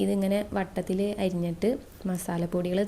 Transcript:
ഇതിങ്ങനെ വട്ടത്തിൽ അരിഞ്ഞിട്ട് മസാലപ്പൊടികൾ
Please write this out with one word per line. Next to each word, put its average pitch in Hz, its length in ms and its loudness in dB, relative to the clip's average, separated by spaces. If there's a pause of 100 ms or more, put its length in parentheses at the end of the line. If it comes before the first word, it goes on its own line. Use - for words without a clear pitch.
ഇതിങ്ങനെ 196 360 2 (180)
വട്ടത്തിൽ 185 420 -2 (240)
അരിഞ്ഞിട്ട് 175 460 2 (400)
മസാലപ്പൊടികൾ 180 800 0